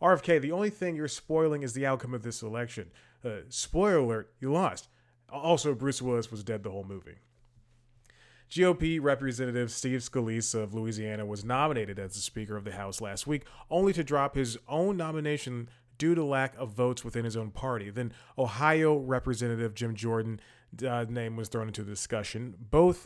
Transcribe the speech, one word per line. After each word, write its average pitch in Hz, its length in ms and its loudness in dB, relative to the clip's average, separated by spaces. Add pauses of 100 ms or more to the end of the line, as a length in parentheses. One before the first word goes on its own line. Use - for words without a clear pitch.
R 175 120 8
F 170 100 2
K, 165 160 6
the 143 140 -2
only 208 160 0
thing 180 260 -4
you're 151 140 -4
spoiling 160 520 2
is 127 120 -4
the 135 120 -2
outcome 127 280 0
of 117 100 -6
this 117 180 -8
election. 113 480 -6 (320)
Uh, 110 180 -6 (100)
spoiler 185 480 2
alert, 113 420 2
you 131 100 -4
lost. 156 380 0 (420)
Also, 147 460 2
Bruce 131 260 -2
Willis 120 300 0
was 107 100 -8
dead 104 220 -4
the 101 80 -6
whole 98 140 -8
movie. 98 320 -14 (1300)
G 170 160 2
O 180 120 6
P 165 240 0
Representative 127 720 0
Steve 127 300 -2
Scalise 113 520 -2
of 107 220 -4
Louisiana 107 500 -4
was 104 180 -6
nominated 120 540 0
as 95 160 -8
the 101 60 -8
Speaker 107 360 -6
of 104 100 -8
the 101 80 -8
House 98 280 -6
last 98 240 -6
week, 147 200 -2 (260)
only 190 220 4
to 170 100 0
drop 139 320 2
his 120 240 -2 (100)
own 175 260 2
nomination 151 760 -4 (280)
due 165 160 4
to 165 100 2
lack 135 340 2
of 120 120 -6
votes 123 340 0
within 117 220 -4
his 110 100 -4
own 110 140 -4
party. 110 400 -4
Then 117 240 -6 (240)
Ohio 151 580 4
Representative 120 800 0
Jim 113 220 -4
Jordan, 113 440 -2 (480)
uh, 120 200 0
name 117 280 -4
was 113 140 -6
thrown 113 180 -2
into 107 160 -8
the 101 80 -8
discussion, 107 680 -6
both 170 460 4